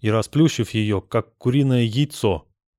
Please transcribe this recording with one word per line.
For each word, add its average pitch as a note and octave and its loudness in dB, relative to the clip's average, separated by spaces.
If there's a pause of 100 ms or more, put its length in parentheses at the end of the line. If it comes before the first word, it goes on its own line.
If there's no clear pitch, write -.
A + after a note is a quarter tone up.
и G#2+ 0
расплющив A#2+ 0
ее, G#2+ -2
как - -6
куриное B2+ 0
яйцо. A2+ -2 (340)